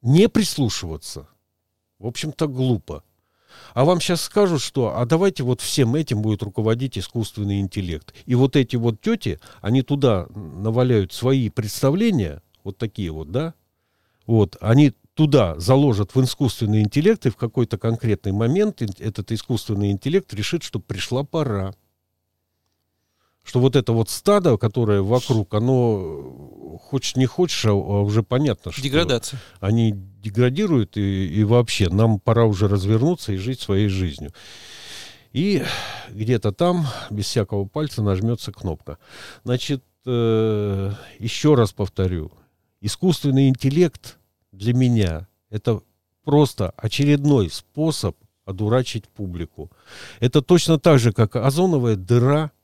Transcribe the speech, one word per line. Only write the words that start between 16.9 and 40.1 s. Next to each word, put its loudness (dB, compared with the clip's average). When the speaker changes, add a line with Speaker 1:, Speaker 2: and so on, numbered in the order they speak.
Speaker 1:
и 2
в -12
какой-то -4
конкретный -2
момент 0
ин-, -6
этот -8
искусственный -2
интеллект -2
решит, -6
что -8
пришла -6
пора. -4
Что -2
вот 2
это 2
вот 2
стадо, 2
которое 0
вокруг, 0
оно, -4
э, -16
хочешь -6
не 4
хочешь, -2
а, 4
а 6
уже 2
понятно, -2
что -10
Speaker 2:
Деградация. -2
Speaker 1:
они 2
деградируют, -2
и, 0
и 0
вообще 2
нам 2
пора 2
уже 2
развернуться 0
и -4
жить -6
своей 0
жизнью. -4
И 0
где-то 0
там, 0
без -4
всякого -2
пальца, -6
нажмётся -2
кнопка. -10
Значит, -4
э, 0